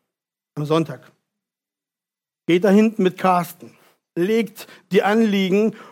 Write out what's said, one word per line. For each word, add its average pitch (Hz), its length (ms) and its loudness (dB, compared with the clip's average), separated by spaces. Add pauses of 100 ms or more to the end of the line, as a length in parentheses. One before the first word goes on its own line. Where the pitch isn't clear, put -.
(560)
am 147 100 -6
Sonntag. 151 460 -4 (1400)
Geht 180 160 2
da 202 80 4
hinten 214 320 2
mit 180 160 -2
Carsten. 180 580 -4 (380)
Legt 208 500 -2 (260)
die 190 120 2
Anliegen 202 720 0 (160)